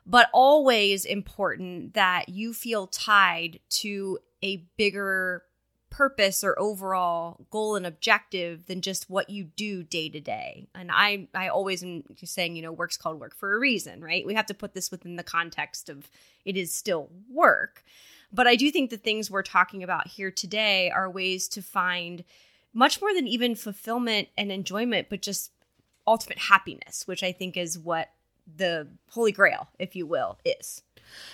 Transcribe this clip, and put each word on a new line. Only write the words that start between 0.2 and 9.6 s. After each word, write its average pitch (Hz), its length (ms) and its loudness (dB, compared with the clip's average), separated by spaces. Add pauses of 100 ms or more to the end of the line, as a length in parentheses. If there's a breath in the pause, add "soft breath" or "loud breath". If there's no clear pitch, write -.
always 247 720 6
important 180 920 -6
that 180 340 2
you 220 240 -8
feel 220 340 -6
tied 175 720 4 (100)
to 196 500 -4 (240)
a 196 140 -4 (200)
bigger 190 680 0 (460)
purpose 240 540 2
or 196 140 2
overall 185 960 -2
goal 214 240 -2
and 185 100 -2
objective 175 800 0
than 185 160 -8
just 185 280 -6
what 185 200 -4
you 202 140 -10
do 190 400 -8